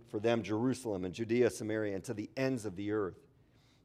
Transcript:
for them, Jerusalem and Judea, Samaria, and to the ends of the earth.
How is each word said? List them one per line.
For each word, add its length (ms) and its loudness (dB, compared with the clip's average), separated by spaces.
for 120 -4
them, 240 4
Jerusalem 600 0
and 100 -4
Judea, 360 4
Samaria, 460 -2
and 100 -6
to 80 -6
the 240 -6
ends 280 0
of 120 -6
the 140 -4
earth. 280 -2